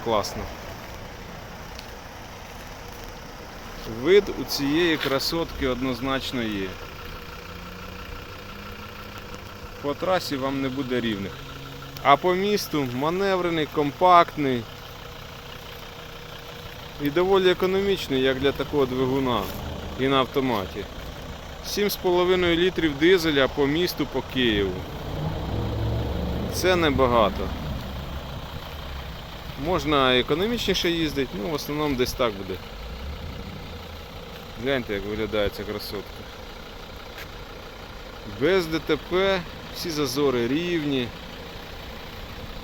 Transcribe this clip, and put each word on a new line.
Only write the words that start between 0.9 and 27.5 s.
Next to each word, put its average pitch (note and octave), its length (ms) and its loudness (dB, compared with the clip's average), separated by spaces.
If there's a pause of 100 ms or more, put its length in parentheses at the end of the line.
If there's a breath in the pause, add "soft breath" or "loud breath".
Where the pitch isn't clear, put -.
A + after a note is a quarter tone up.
Вид F#3+ 220 8 (160)
у C3+ 40 -2
цієї D3+ 520 2
красотки C#3 720 0
однозначно B2+ 760 -2
є. G2+ 240 -2 (3250)
По C#3+ 120 0
трасі E3+ 420 2
вам C3+ 260 0
не C3+ 60 0
буде B2+ 320 0
рівних. G2+ 320 0 (720)
А C#3 140 10
по F3+ 180 4
місту F#3+ 600 2
маневрений, E3+ 720 2
компактний D3+ 960 6 (2500)
і C#3+ 80 2
доволі F#3 400 6
економічний, F#3 720 2
як C3 180 4
для C#3 120 4
такого C#3 340 2
двигуна B2+ 560 2 (580)
і C3 80 4
на C#3 80 4
автоматі. A#2 680 0 (840)
Сім G3+ 240 2
з - 60 -4
половиною F3+ 600 4
літрів E3 420 2
дизеля D#3+ 500 8
по C#3 180 2
місту, D#3+ 400 2
по B2+ 160 -2
Києву. G#2+ 520 4 (1800)
Це F#3 220 4
небагато. B2 720 6 (2250)